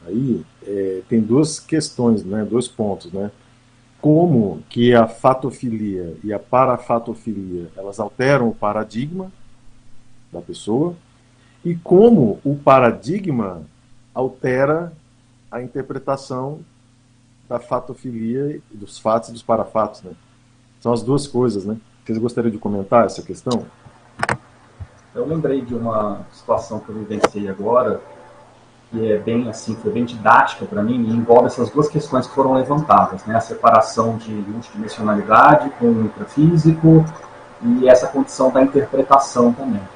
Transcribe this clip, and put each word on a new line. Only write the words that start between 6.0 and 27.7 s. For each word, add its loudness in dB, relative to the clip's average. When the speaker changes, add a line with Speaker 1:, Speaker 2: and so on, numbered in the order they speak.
Speaker 1:
e -6
a -6
parafatofilia, -2
elas -14
alteram 0
o -6
paradigma -6
da -12
pessoa, -4
e -4
como 6
o -2
paradigma 2
altera -2
a -8
interpretação -8
da -4
fatofilia -6
e -20
dos -18
fatos -2
e -16
dos -18
parafatos, -2
né? -18
São -2
as -2
duas 0
coisas, -2
né? -6
Vocês -4
gostariam -2
de -6
comentar 2
essa -8
questão? -6
Speaker 2:
Eu -6
lembrei -2
de -8
uma -4
situação -4
que -14
eu -12
vivenciei -4
agora, -2